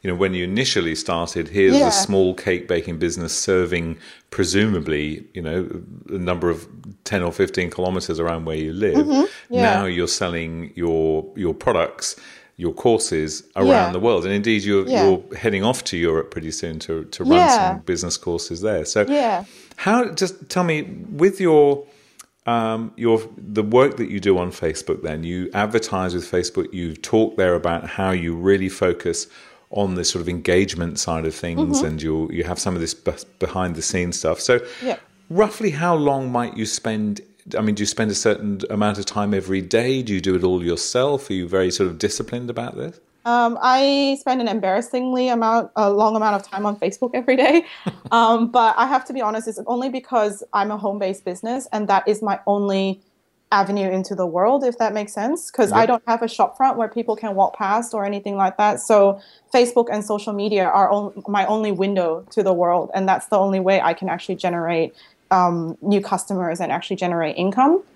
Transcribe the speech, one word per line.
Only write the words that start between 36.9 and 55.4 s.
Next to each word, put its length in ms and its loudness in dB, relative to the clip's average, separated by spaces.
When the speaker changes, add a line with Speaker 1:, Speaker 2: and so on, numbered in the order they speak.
Speaker 1:
I 40 0
mean, 140 0
do 60 -4
you 60 0
spend 240 -2
a 40 -2
certain 440 0
amount 280 0
of 80 -6
time 280 -2
every 280 0
day? 400 0
Do 120 -4
you 80 0
do 140 2
it 80 0
all 200 2
yourself? 640 -2
Are 40 -2
you 140 -4
very 240 2
sort 180 0
of 100 -8
disciplined 500 -6
about 260 -8
this? 240 -12
Speaker 2:
Um, 380 2
I 580 4
spend 220 -2
an 60 -2
embarrassingly 840 -2
amount, 460 0
a 160 2
long 240 4
amount 200 2
of 80 -4
time 220 -6
on 100 0
Facebook 380 -4
every 220 2
day. 300 4
Speaker 1:
<laughs> 260 -8
Speaker 2:
Um, 360 6
but 300 4
I 100 4
have 180 0
to 80 -10
be 80 -4
honest, 260 -2
it's 100 -8
only 200 -2
because 640 -2
I'm 180 0
a 80 -4
home-based 460 -4
business 480 -6
and 160 -2
that 220 4
is 120 0
my 240 -2
only 540 0
avenue 360 2
into 260 -2
the 100 0
world, 400 2
if 140 0
that 140 0
makes 200 -6
sense, 360 -4